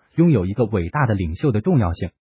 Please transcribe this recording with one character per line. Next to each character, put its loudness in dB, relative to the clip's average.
拥 4
有 2
一 -4
个 0
伟 -2
大 0
的 0
领 -4
袖 -2
的 0
重 2
要 0
性？ -8